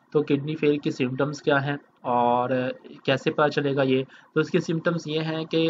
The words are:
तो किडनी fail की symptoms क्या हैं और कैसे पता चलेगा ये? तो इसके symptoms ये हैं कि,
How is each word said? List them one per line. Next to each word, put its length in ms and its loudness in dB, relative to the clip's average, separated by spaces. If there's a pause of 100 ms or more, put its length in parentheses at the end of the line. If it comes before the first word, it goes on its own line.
(140)
तो 80 4
किडनी 340 0
fail 240 2
की 120 -4
symptoms 500 -2
क्या 180 2
हैं 200 -4 (260)
और 480 2 (520)
कैसे 260 0
पता 160 4
चलेगा 360 0
ये? 220 2 (300)
तो 60 2
इसके 180 0
symptoms 480 -4
ये 120 -4
हैं 260 -4
कि, 240 0